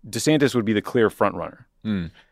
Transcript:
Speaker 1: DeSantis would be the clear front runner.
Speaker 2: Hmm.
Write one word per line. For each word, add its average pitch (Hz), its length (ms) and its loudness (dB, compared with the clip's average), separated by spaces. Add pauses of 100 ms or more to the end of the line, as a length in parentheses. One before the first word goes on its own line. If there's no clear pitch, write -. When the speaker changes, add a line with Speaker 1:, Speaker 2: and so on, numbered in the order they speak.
Speaker 1:
DeSantis 135 480 0
would 110 100 0
be 110 80 0
the 104 80 2
clear 110 280 2
front 95 260 0
runner. 80 320 -12 (160)
Speaker 2:
Hmm. 98 240 -4 (240)